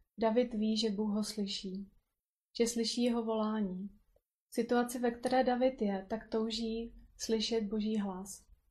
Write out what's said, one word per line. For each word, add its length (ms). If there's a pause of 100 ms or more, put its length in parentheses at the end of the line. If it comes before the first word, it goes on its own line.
(180)
David 360
ví, 220
že 140
Bůh 200
ho 140
slyší, 680 (680)
že 80
slyší 360
jeho 220
volání. 640 (600)
V 40
situaci, 440
ve 120
které 340
David 380
je, 280
tak 180
touží 680 (220)
slyšet 480
Boží 340
hlas. 540 (180)